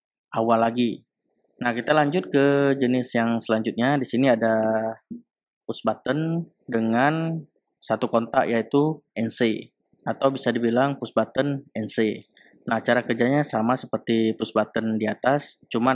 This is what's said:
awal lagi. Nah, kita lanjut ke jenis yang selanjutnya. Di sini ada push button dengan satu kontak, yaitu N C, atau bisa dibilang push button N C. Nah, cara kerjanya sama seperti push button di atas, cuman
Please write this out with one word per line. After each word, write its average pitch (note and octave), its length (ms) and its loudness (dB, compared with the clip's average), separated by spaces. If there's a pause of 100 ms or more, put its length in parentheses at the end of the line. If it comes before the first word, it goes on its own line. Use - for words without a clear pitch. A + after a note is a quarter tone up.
(320)
awal A2+ 320 2
lagi. A#2 400 -2 (560)
Nah, A#2+ 160 -2
kita A#2+ 160 0
lanjut D3+ 400 2
ke C#3 480 4
jenis B2 320 0
yang A#2 320 0
selanjutnya. A#2 560 0
Di B2+ 80 -4
sini C3 240 4
ada A2+ 240 2 (1120)
push - 160 -8
button D#3 640 -2 (160)
dengan C#3+ 800 0 (340)
satu - 320 -4
kontak, A#2 400 2
yaitu C#3+ 480 0 (160)
N G#2+ 160 -4
C, A2 400 -2 (320)
atau C3+ 320 -2
bisa B2+ 160 -2
dibilang A#2+ 480 0
push A#2 160 -10
button C#3 560 0
N A2 160 -6
C. G#2+ 400 -2 (400)
Nah, A#2 160 -2
cara A#2+ 240 0
kerjanya B2+ 400 0
sama A#2 320 0
seperti A2+ 560 0
push A2 160 -6
button A2 480 0
di G#2+ 80 -2
atas, C3 640 -2
cuman B2 240 0